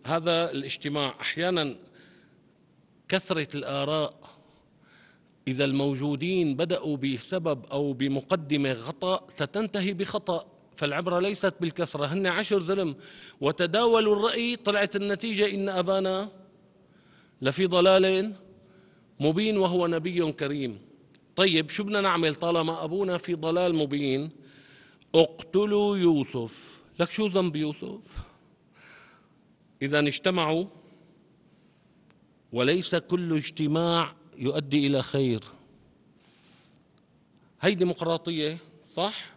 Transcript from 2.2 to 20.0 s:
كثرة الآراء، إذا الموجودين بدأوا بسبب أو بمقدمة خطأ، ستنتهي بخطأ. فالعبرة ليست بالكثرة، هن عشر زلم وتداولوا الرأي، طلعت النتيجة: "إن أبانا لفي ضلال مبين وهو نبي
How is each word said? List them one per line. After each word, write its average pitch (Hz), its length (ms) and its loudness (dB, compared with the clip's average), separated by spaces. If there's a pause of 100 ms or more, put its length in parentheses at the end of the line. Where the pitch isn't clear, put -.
كثرة 165 480 -2
الآراء، 143 580 -2 (1300)
إذا 131 160 0
الموجودين 143 920 0
بدأوا 156 400 -2
بسبب 139 680 -4
أو 143 260 -2
بمقدمة 139 800 -2
خطأ، 165 540 -4
ستنتهي 202 640 -4
بخطأ. 185 540 -4 (300)
فالعبرة 170 440 -2
ليست 196 400 0
بالكثرة، 156 460 -4
هن 185 200 -2
عشر 190 360 0
زلم 170 340 -2 (440)
وتداولوا 208 760 4
الرأي، 233 400 0
طلعت 202 400 0
النتيجة: 202 580 0
"إن 196 140 -2
أبانا 190 600 -2 (1120)
لفي 143 240 0
ضلال 190 680 4 (880)
مبين 202 360 2
وهو 180 300 2
نبي 165 460 0